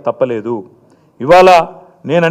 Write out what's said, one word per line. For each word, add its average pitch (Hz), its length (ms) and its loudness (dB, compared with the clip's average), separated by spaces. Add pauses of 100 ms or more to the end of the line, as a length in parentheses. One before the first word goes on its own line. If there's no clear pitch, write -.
తప్పలేదు. 117 480 -6 (680)
ఇవాళ 185 240 4 (600)
నేను 170 220 -2